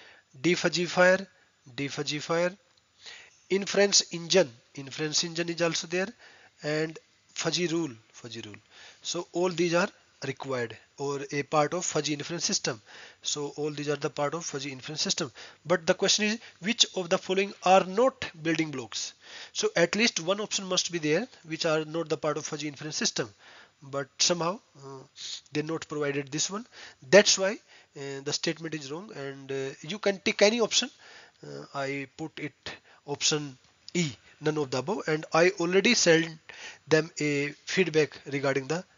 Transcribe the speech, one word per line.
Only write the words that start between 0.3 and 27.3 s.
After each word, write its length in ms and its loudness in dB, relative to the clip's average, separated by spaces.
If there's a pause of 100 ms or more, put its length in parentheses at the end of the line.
defuzzifier, 880 4 (480)
defuzzifier, 840 -2 (920)
inference 600 4
engine, 420 2 (220)
inference 480 -4
engine 260 -4
is 140 -2
also 240 0
there, 260 -2 (520)
and 340 -2 (300)
fuzzy 400 -2
rule, 260 -2 (160)
fuzzy 300 -14
rule. 180 -14 (420)
So 300 -6
all 200 2
these 240 2
are 140 4 (380)
required 500 -4 (220)
or 220 -4 (120)
a 100 -2
part 320 2
of 100 -2
fuzzy 300 0
inference 300 -6
system. 360 -2 (420)
So 340 -4
all 140 -2
these 180 -8
are 80 0
the 140 -2
part 240 -2
of 100 -6
fuzzy 280 -6
inference 300 -8
system. 300 -2 (320)
But 220 0
the 80 4
question 320 2
is, 120 0 (220)
which 260 2 (100)
of 120 -4
the 100 2
following 340 -2 (120)
are 200 8
not 460 0 (120)
building 280 0
blocks? 440 -8 (380)
So 240 0
at 200 4
least 240 2
one 200 0
option 260 -4
must 260 0
be 60 -2
there 280 2 (180)
which 220 -4
are 180 0
not 240 -6
the 80 0
part 200 -2
of 100 -8
fuzzy 220 -6
inference 280 -10
system. 340 -2 (520)
But 260 -6 (100)
somehow, 420 0 (220)
uh, 200 -14 (500)
they 100 -2
not 260 -6
provided 440 -4
this 180 -2
one. 160 -8 (440)
That's 280 10